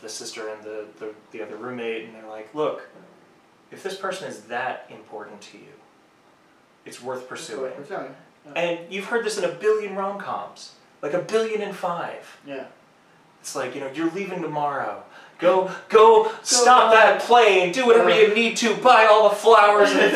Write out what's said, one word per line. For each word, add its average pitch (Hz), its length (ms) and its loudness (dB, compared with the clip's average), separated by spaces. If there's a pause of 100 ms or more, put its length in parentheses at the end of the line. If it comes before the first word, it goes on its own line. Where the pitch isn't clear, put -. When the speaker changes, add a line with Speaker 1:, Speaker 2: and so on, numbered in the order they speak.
Speaker 1:
the 110 80 -16
sister 113 400 -14
and 107 140 -14
the, 107 220 -14 (140)
the, 107 140 -14 (180)
the 110 100 -14
other 104 140 -14
roommate, 113 500 -10
and 113 100 -20
they're 110 140 -20
like, 107 240 -18
"Look, 147 360 -6 (840)
if - 120 -20
this 190 120 -10
person 185 320 -10
is 107 160 -16
that - 460 -10
important 107 520 -20
to - 160 -20
you, - 160 -20 (1120)
it's - 160 -20
worth 127 200 -10
Speaker 2:
It's - 80 -18
worth - 0 -
Speaker 1:
pursuing." 131 440 -12
Speaker 2:
pursuing. 143 420 -14 (300)
Yeah. 147 60 -20 (100)
Speaker 1:
And 170 320 -8
you've 190 120 -10
heard 226 200 -4
this 202 120 -8
in 185 80 -4
a 165 80 -4
billion 208 420 -4
rom-coms, 190 800 -10 (280)
like, 147 120 -6
a 180 60 -2
billion 214 420 -4
and 196 140 -10
five. - 720 -10
Speaker 2:
Yeah. 135 200 -14 (760)
Speaker 1:
It's - 140 -14
like, 127 200 -8
you 143 60 -12
know, 135 120 -10
"You're 165 180 -4
leaving 185 300 -8
tomorrow. 143 600 -6 (360)
Go, 185 300 2 (200)
go 220 360 8
Speaker 2:
Go - 60 -4 (100)
Speaker 1:
stop 247 440 4
Speaker 2:
on. 226 60 2
Speaker 1:
that 208 300 6
plane. 202 500 4
Do 262 140 -2
whatever 226 240 6
Speaker 2:
Yeah. 220 180 4
Speaker 1:
you 208 60 0
need 226 240 -2
to. 220 180 -2
Buy 233 300 4
all 214 240 6
the 202 60 -2
flowers 208 560 4
and 196 240 2